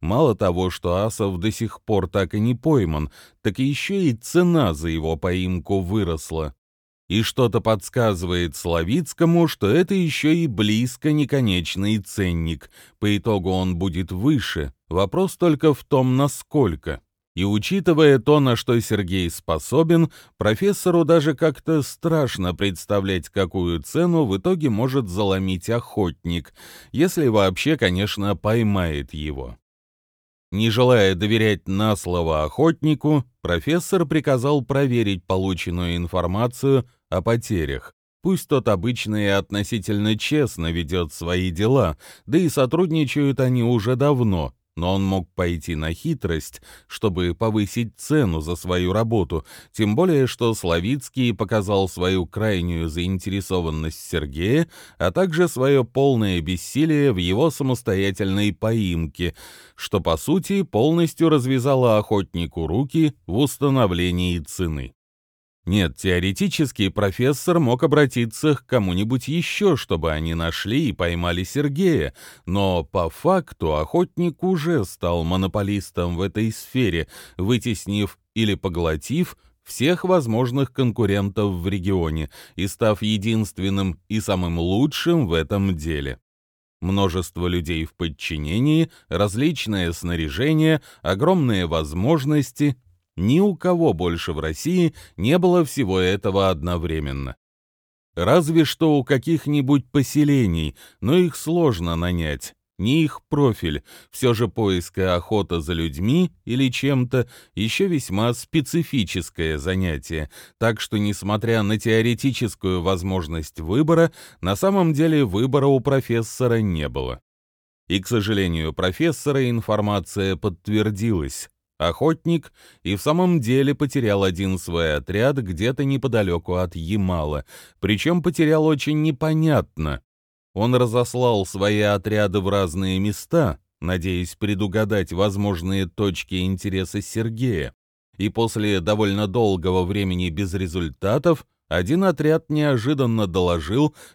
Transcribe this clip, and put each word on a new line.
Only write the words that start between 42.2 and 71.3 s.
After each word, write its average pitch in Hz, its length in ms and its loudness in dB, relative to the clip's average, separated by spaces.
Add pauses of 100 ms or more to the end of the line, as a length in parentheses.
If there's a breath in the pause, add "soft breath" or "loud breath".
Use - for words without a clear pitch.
да 127 120 0
и 180 100 2
сотрудничают 147 920 0
они 127 220 2
уже 117 320 2
давно — 117 600 2 (220)
но 90 180 0
он 98 100 0
мог 95 300 0
пойти 87 400 -2
на 78 180 -2
хитрость, 87 680 -4 (260 loud breath)
чтобы 87 480 -2
повысить 110 640 -2
цену 107 440 0
за 82 160 -6
свою 90 360 0
работу, 104 540 0 (260 loud breath)
тем 107 240 0
более 156 300 4
что 117 280 0
Славицкий 107 800 -2
показал 98 540 0
свою 92 380 0
крайнюю 87 640 -2
заинтересованность 87 1120 -2
Сергея, 87 680 -2 (300 loud breath)
а 92 120 0
также 175 380 0
своё 131 360 2
полное 117 560 2
бессилие 139 720 0
в 92 40 -2
его 92 340 2
самостоятельной 101 1040 0
поимке, 87 800 -2 (400 loud breath)
что, - 260 -4
по 82 160 2
сути, 196 460 0
полностью 160 640 2
развязало 127 720 4
охотнику 87 680 -2
руки 139 480 0 (120)
в 90 120 -2
установлении 90 1000 2
цены. 76 520 -6 (760)
Нет, 92 300 2
теоретически 95 920 0
профессор 131 720 0
мог 127 220 2
обратиться 143 720 2
к - 100 -6
кому-нибудь 107 640 0
ещё, 170 480 0
чтобы 82 360 -2
они 80 200 -2
нашли 101 560 -2
и 92 40 -2
поймали 87 520 -2